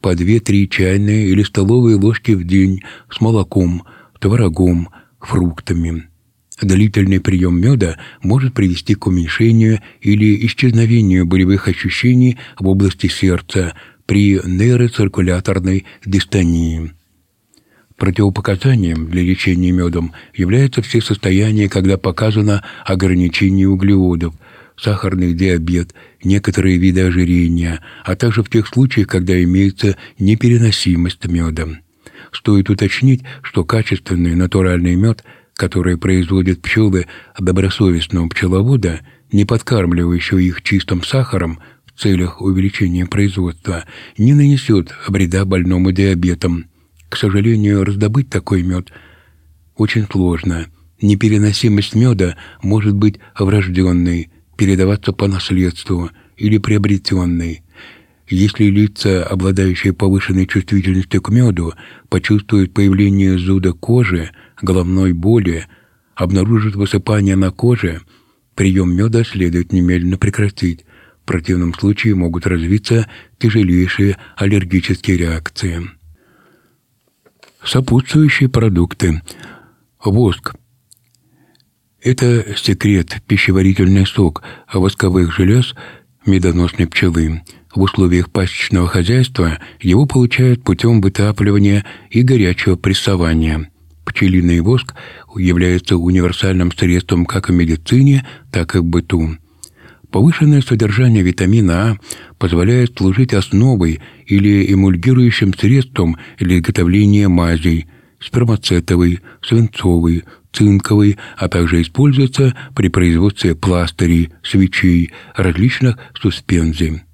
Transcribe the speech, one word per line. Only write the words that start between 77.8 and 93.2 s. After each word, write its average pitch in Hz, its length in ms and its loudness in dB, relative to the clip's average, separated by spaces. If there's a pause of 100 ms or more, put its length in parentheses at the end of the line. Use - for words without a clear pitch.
продукты. 90 720 0 (840)
Воск. 104 520 0 (1500)
Это 120 560 0
секрет, 98 720 0
пищеварительный 95 800 2
сок 87 340 0 (320)
восковых 92 580 0
желез 101 440 2 (500)
медоносной 87 600 0
пчелы. 82 560 -2 (320)
В 98 60 0
условиях 90 500 0
пасечного 92 560 -2
хозяйства 90 720 -2 (200)
его 104 280 2
получают 127 560 2
путем 110 380 2
вытапливания 101 840 0 (240)
и 120 140 2
горячего 98 540 0
прессования. 80 920 -2 (360)